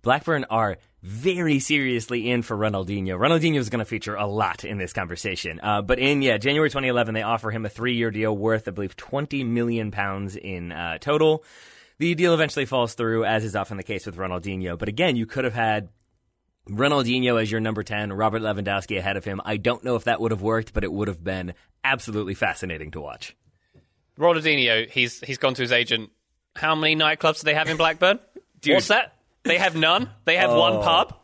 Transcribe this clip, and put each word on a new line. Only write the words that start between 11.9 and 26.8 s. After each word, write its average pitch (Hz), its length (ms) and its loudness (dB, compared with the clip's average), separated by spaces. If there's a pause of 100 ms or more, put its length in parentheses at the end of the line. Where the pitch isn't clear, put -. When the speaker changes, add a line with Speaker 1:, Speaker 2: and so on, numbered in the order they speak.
Speaker 1:
The 170 180 0
deal 170 180 4
eventually 151 320 2
falls 120 280 0
through, 113 320 0
as 110 180 2
is 104 140 -6
often 101 200 -4
the 95 60 -10
case 101 220 -6
with 87 100 -10
Ronaldinho. 90 640 -6
But 107 120 -6
again, 143 280 0
you 113 80 -2
could 131 180 -6
have 117 100 -2
had 110 360 0 (800)
Ronaldinho 123 720 2
as 107 100 -2
your 110 100 0
number 107 220 -2
ten, 104 300 -4
Robert 110 280 0
Lewandowski 101 560 -2
ahead 98 200 -2
of - 80 -8
him. 98 180 -6
I 107 140 -2
don't 120 260 0
know 123 120 0
if 110 80 -4
that 113 180 0
would 113 100 0
have 98 100 -2
worked, 110 320 0
but - 100 -2
it 87 80 -4
would 101 160 -2
have 85 160 -6
been 92 300 -6 (300)
absolutely 107 520 -2
fascinating 82 560 -4
to 78 100 -10
watch. - 340 -14 (840)
Speaker 2:
Ronaldinho, 147 680 4
he's, 123 320 -2
he's 135 160 -8
gone 135 180 2
to 135 60 -4
his 123 100 0
agent. 113 400 0 (440)
How 160 200 0
many 156 200 2